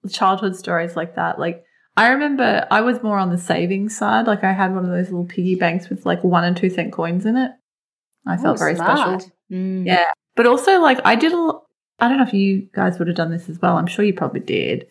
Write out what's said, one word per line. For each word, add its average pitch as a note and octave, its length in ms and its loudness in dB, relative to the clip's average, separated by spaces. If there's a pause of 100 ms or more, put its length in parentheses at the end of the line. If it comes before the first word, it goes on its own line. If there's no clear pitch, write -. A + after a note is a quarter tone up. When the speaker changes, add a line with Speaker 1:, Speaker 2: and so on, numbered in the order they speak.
(100)
Speaker 1:
childhood F#3+ 460 0
stories E3+ 400 -4
like E3+ 200 -8
that. E3+ 220 -4
Like, E3+ 260 -6 (320)
I A3 120 4
remember C4+ 640 0
I G#3+ 100 2
was A#3+ 220 0
more G#3 160 -2
on F#3 120 0
the F3 80 -2
savings F3+ 580 -4
side. A3 300 0
Like, G#3 180 0
I F#3+ 80 2
had F#3+ 220 0
one F#3 100 -2
of F3+ 60 -2
those F3+ 200 -2
little F3 160 -4
piggy F#3 280 -2
banks F3 360 -2
with, F#3 160 -8
like, F3 180 -2
one F3 200 2
and F3 120 0
two F#3 140 0
cent E3+ 220 -6
coins F3 340 -4
in A3+ 100 0
it. B3+ 140 0 (760)
I F3 100 -2
felt - 200 2
Speaker 2:
Ooh, - 20 -10
Speaker 1:
very E3 180 0
Speaker 2:
smart. F#3 460 0
Speaker 1:
special. - 140 -20 (160)
Speaker 3:
Mm. F#3 340 -4
Speaker 1:
Yeah. F3+ 180 4 (300)
But A#3 120 4
also, C4+ 340 6
like, C4+ 240 4
I G#3+ 100 6
did D#4 180 4
a F4 40 0
l-, E4 300 -2 (320)
I A#3 100 2
don't C4+ 100 2
know B3+ 80 4
if B3+ 80 -4
you G3 400 2
guys F#3 240 0
would E3+ 100 0
have F3 80 -2
done E3 140 -2
this E3+ 180 -6
as E3 120 -12
well. F3 160 2
I'm E3+ 100 0
sure - 180 0
you G3 100 2
probably - 260 -4
did. - 500 -4